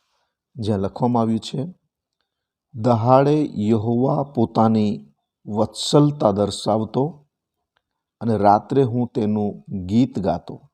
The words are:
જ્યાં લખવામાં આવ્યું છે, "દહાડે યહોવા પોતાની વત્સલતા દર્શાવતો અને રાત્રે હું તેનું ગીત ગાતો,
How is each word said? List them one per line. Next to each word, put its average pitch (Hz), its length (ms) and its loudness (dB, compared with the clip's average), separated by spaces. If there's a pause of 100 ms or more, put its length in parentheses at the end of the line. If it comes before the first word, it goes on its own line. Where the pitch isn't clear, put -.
(560)
જ્યાં 107 220 -4
લખવામાં 117 440 -2
આવ્યું 113 180 -2
છે, 139 340 -10 (1000)
"દહાડે 127 760 2 (200)
યહોવા 120 540 0
પોતાની 113 920 0 (340)
વત્સલતા 147 840 0
દર્શાવતો 104 960 -2 (920)
અને 113 160 -2
રાત્રે 107 460 4
હું 123 320 -2
તેનું 107 500 -2 (220)
ગીત 113 320 0
ગાતો, 90 560 -6